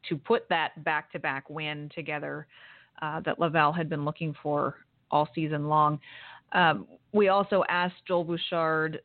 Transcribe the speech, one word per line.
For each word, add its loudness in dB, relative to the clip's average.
to -2
put 0
that -2
back-to-back -4
win -6
together, -8
uh, -4
that -2
Laval 4
had -2
been -4
looking -4
for -2
all 2
season -2
long. 4
Um, 2
we 6
also 4
asked 0
Joel 2
Bouchard -2